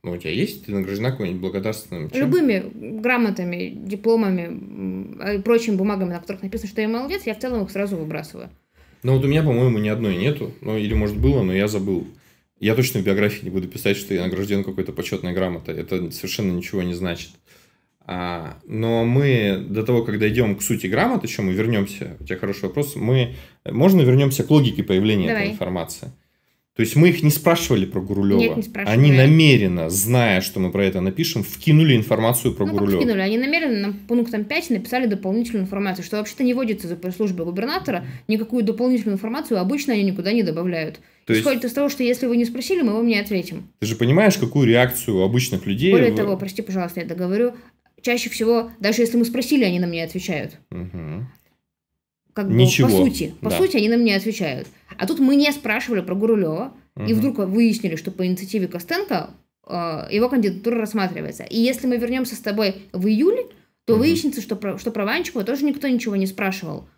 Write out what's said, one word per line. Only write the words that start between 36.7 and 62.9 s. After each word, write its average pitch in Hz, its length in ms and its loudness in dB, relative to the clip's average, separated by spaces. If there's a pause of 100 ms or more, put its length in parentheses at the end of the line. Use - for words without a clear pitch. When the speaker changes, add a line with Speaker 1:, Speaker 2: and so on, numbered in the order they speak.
Speaker 2:
за 175 80 -6
пресс-службой 180 500 -4
губернатора, 220 580 -4 (220)
никакую 220 380 -2
дополнительную 226 500 0
информацию 226 460 -4
обычно 269 340 -2
они 208 80 0
никуда 190 300 -2
не 233 100 2
добавляют. 165 560 -4 (280)
Speaker 1:
То 113 60 0
есть 110 140 4
Speaker 2:
Исходит 254 180 0
из 240 80 -4
того, 285 160 0
что 285 140 -4
если 247 240 0
вы 240 100 2
не 240 80 4
спросили, 269 380 -2
мы 214 100 2
вам 233 140 0
не 220 140 4
ответим. 185 480 -4 (100)
Speaker 1:
Ты 104 80 -2
же 113 80 -2
понимаешь, 165 420 6
какую 139 320 2
реакцию 117 500 4
у 92 40 4
обычных 101 440 0
людей 127 260 2
Speaker 2:
Более - 200 6
Speaker 1:
в- 214 40 -2
Speaker 2:
того, 202 200 0
прости, 190 240 -6
пожалуйста, 180 400 -6
я 165 60 -8
договорю, 185 460 -2 (500)
чаще 240 280 -2
всего, 233 500 0
даже 214 220 2
если 233 140 2
мы 233 80 4
спросили, 247 380 2
они 175 160 2
нам 175 140 0
не 165 100 -4
отвечают. 165 540 -6 (160)
Speaker 1:
Мгм. 87 560 -10 (1080)
Speaker 2:
Как 202 140 -4
бы, 117 60 2
Speaker 1:
Ничего. 127 340 6
Speaker 2:
по - 80 4
сути, - 440 2
по 220 100 -4
Speaker 1:
Да. - 80 0
Speaker 2:
сути, 381 180 2
они 214 120 2
нам 233 160 2
не 214 80 4
отвечают. 190 540 -4 (320)
А 190 80 -2
тут 302 140 -2
мы 269 160 6
не 294 160 4
спрашивали 220 480 -2
про 180 160 -6
Гурулева, 208 560 0 (240)
и - 40 -12
Speaker 1:
Мгм. 214 140 0
Speaker 2:
вдруг 226 240 0
выяснили, 202 580 2
что 185 140 -8
по 185 160 -4
инициативе 185 400 -2
Костенко, 180 640 -4 (360)
э, 170 440 -6
его 226 180 2
кандидатура 233 500 0
рассматривается. 180 680 -4
И - 140 -8
если 254 280 0
мы 247 100 2
вернемся 240 380 -4
с - 60 -14
тобой 202 340 -2 (180)